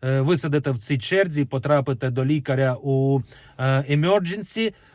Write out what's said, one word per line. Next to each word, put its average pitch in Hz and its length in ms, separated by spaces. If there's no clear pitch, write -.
е, 131 180
висадите 147 500
в 127 60
цій 139 200
черзі 175 440
і 139 40
потрапите 135 640
до 127 160
лікаря 135 580
у, 135 360
е, 131 80
emergency, 190 840